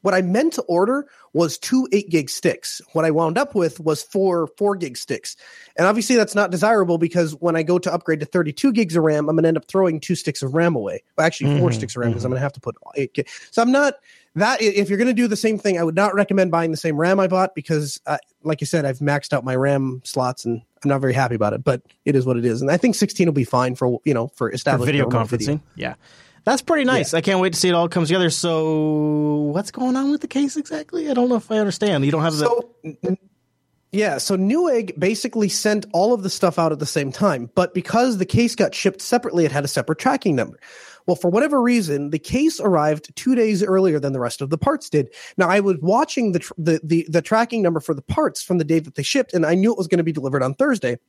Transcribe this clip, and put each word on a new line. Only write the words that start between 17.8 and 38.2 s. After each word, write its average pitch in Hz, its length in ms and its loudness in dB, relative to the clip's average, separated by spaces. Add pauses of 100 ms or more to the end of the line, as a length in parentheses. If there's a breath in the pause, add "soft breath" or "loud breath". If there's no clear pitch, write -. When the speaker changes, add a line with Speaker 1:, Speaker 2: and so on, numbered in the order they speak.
Speaker 1:
uh, 143 120 -2 (260)
like 156 180 -2
I 147 40 -4
said, 160 180 -2
I've 135 160 -4
maxed 147 320 0
out 127 120 -2
my 127 120 -2
ram 135 480 0
slots 127 400 -4
and 117 180 -4 (220)
I'm 147 60 2
not 135 100 2
very 131 120 0
happy 123 220 0
about 107 200 0
it, 131 100 -8
but 147 180 0 (220)
it 143 100 0
is 131 100 2
what 127 120 0
it 117 80 -2
is. 117 180 0
And 135 80 0
I 165 60 2
think 233 180 2
sixteen 190 320 0
will 165 60 2
be 139 100 0
fine 127 320 0
for, 123 300 -2
you 147 100 0
know, 117 140 -2
for 120 200 -4
Speaker 2:
For - 20 -4
Speaker 1:
established 131 360 -2
Speaker 2:
video 139 220 0
Speaker 1:
normal 120 180 0
Speaker 2:
conferencing? 117 200 -4
Speaker 1:
video. 147 140 -2 (140)
Speaker 2:
Yeah. - 200 -8 (500 soft breath)
That's 254 160 2
pretty 302 240 0
nice. - 280 0
Speaker 1:
Yeah. 165 60 0
Speaker 2:
I - 20 2
can't 190 180 2
wait 185 140 2
to 151 80 -4
see 185 80 4
it 175 40 4
all 170 160 2
comes 170 200 0
together. 180 200 2
So 151 1200 0
what's 190 180 -4
going 254 240 -2
on 269 160 0
with 294 120 -2
the - 40 -10
case 285 300 -2
exactly? 302 520 -6
I 277 60 0
don't 247 140 2
know 240 80 2
if 220 160 -6
I 214 60 0
understand. 196 460 0
You 143 60 2
don't 156 120 0
have 160 140 0
the 151 100 2
Speaker 1:
So, - 280 -2 (100)
n-, 156 200 -12
n-, 185 140 0 (760)
yeah, 190 260 0
so - 180 -2
Newegg 226 600 0
basically 214 500 0
sent 208 440 0
all 196 200 2
of 202 120 -2
the 190 60 -2
stuff - 280 0
out 160 140 2
at 143 80 -6
the 156 60 -4
same 139 260 -4
time, 139 420 0
but 180 200 0
because 226 440 0
the 185 80 0